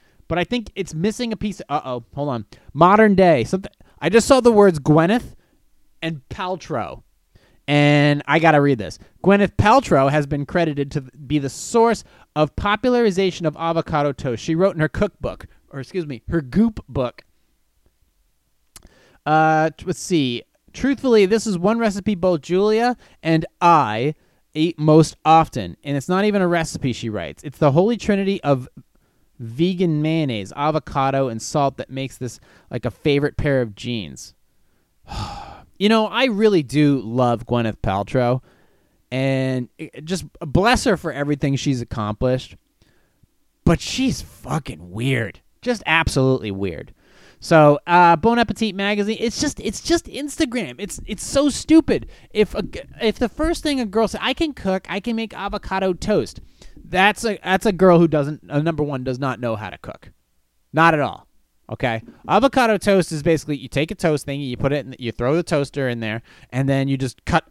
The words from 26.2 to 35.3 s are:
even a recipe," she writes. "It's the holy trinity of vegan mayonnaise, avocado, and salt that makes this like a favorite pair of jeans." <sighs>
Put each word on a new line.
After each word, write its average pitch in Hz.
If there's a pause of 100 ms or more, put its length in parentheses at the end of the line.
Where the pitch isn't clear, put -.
even 208
a 180
recipe," 160
she 117
writes. 87
"It's 143
the 147
holy 196
trinity 196
of 135 (720)
vegan 160
mayonnaise, 147
avocado, 139
and 113
salt 139
that -
makes 135
this 123 (320)
like 120
a 120
favorite 143
pair 139
of 110
jeans." 101 (760)
<sighs> - (640)